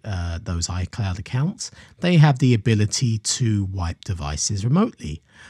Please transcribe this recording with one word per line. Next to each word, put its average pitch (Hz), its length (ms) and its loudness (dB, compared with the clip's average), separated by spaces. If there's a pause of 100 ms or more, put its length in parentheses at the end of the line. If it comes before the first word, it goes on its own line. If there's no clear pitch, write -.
uh, 85 380 -4
those 85 260 -4
iCloud 90 500 -4
accounts, - 520 -4 (280)
they 180 180 2
have 147 220 8
the 127 160 4
ability 110 640 2
to 107 460 0
wipe 92 400 -6
devices 85 600 -4
remotely. 127 560 0 (300)